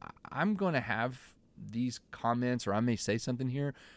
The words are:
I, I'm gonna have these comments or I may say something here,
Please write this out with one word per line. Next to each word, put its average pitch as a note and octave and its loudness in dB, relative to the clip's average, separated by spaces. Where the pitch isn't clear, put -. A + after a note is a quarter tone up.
I, G1+ -12
I'm F#3+ 2
gonna F3 2
have A#2 -2
these A#2 -2
comments A#2+ 0
or G2 2
I G#2 4
may A#2+ 4
say G#2 0
something B2+ -2
here, C#3 -2